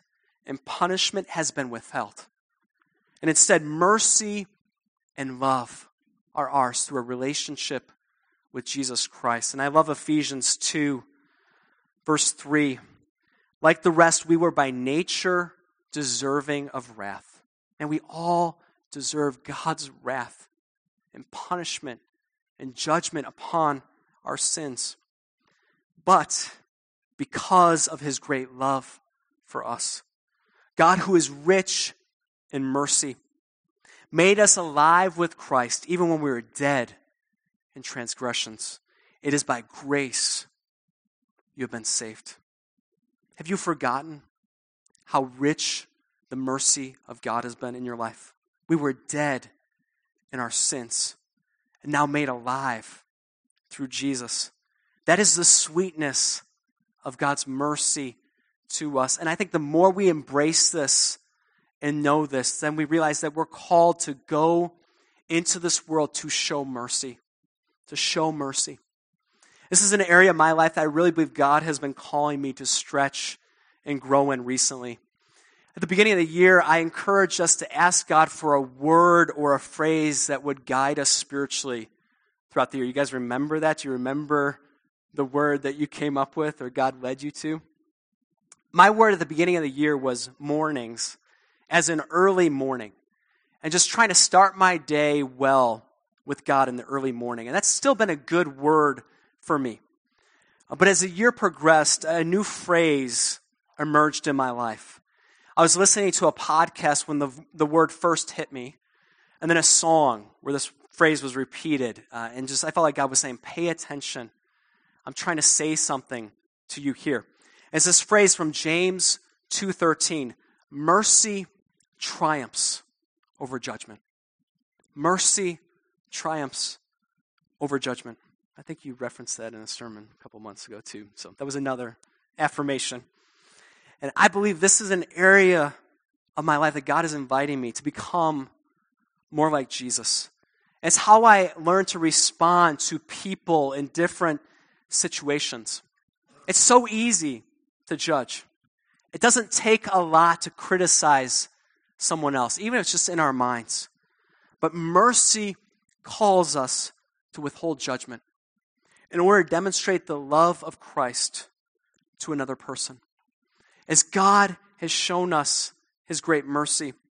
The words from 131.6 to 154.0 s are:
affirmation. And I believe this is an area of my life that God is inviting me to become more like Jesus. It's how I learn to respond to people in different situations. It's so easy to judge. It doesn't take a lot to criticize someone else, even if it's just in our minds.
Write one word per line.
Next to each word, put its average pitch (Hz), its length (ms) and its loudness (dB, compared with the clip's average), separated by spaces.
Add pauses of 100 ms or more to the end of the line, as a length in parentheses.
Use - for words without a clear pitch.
affirmation. 139 640 -4 (960)
And 139 140 -6
I 196 120 6
believe 202 320 0
this 190 220 4
is 208 80 -6
an 185 160 -2 (100)
area 185 600 6 (600)
of 156 100 -6
my 156 120 2
life 151 160 2
that 143 120 -8
God 156 200 0
is 151 80 -6
inviting 139 480 -4
me 120 120 -8
to - 100 -14
become 156 680 -4 (800)
more 156 220 2
like 139 180 -2
Jesus. 120 640 -6 (500)
It's 165 160 2
how 220 280 8
I 196 340 8
learn 180 260 2
to 185 140 -6
respond 165 800 2
to - 180 -4
people 160 760 -2
in 143 160 -6
different 170 520 -2 (480)
situations. 143 920 -4 (640)
It's 185 100 2
so 247 300 6
easy 190 560 -2 (420)
to 170 100 -8
judge. 143 480 -4 (680)
It 160 80 -12
doesn't 233 280 4
take - 400 2
a 190 120 2
lot 165 400 4
to - 80 -8
criticize 156 960 2 (500)
someone 147 380 -2
else, 123 240 -2
even 220 140 -6
if 247 80 0
it's - 100 -4
just - 160 0
in 175 100 -4
our 151 140 2
minds. 123 560 -4 (720)